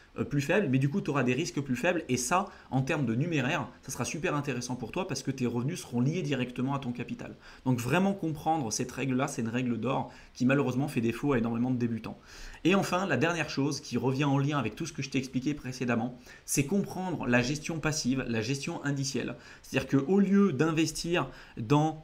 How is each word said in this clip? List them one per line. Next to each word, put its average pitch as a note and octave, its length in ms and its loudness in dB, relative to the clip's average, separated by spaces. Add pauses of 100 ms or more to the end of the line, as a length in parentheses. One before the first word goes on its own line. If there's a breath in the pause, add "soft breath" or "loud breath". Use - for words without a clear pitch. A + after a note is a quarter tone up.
(180 loud breath)
euh, A#2 80 0
plus C#3+ 160 0
faibles, F3+ 280 2
mais B2+ 80 4
du C#3 120 4
coup, F3 100 -2
tu - 100 -4
auras C#3 140 2
des B2 100 4
risques D3+ 280 -2
plus C3 160 -2
faibles. F3 320 2
Et B2 80 2
ça, F#3 320 0 (200 loud breath)
en C3 120 2
termes D3+ 240 0
de A2+ 100 2
numéraire, D3 520 0 (140 loud breath)
ça - 100 -12
sera - 140 -4
super D3+ 300 -2
intéressant B2+ 400 -4
pour A2+ 160 -8
toi F#3 160 -4
parce - 160 -6
que C#3 80 -2
tes B2+ 140 -2
revenus B2 360 -2
seront A#2+ 200 -2
liés D#3+ 200 2
directement C3 540 -2
à C3+ 40 -2
ton B2+ 120 -6
capital. A#2 440 -8 (300 loud breath)
Donc B2+ 140 2
vraiment F3 340 2
comprendre D#3 580 -2
cette - 200 -4
règle-là, C3 360 0
c'est - 140 -4
une A2+ 60 0
règle A#2+ 320 0
d'or C3 320 -2 (220 loud breath)
qui B2 120 0
malheureusement C3 440 4
fait B2 120 0
défaut A#2 320 0
à B2+ 40 4
énormément A#2 340 0
de B2 60 0
débutants. A2+ 420 -2 (440 loud breath)
Et F3 120 6
enfin, F#3 320 0
la C#3+ 100 2
dernière D#3+ 320 2
chose C#3 300 0
qui - 180 -4
revient C3 280 2
en C#3 120 4
lien C#3+ 220 2
avec A2 160 -2
tout E3 100 -4
ce - 80 -8
que - 80 -6
je C#3 80 -6
t'ai - 80 0
expliqué C3 360 -2
précédemment, B2 680 -2 (260 loud breath)
c'est C#3 200 2
comprendre F#3 600 -2
la B2 160 6
gestion D3 380 -2
passive, C3+ 480 0
la A2+ 140 0
gestion C#3 420 -4
indicielle. C3+ 520 -2 (280 loud breath)
C'est-à-dire - 420 0
qu'au F#3+ 140 4
lieu G3 340 6
d'investir D#3 760 0 (280 loud breath)
dans D3+ 460 2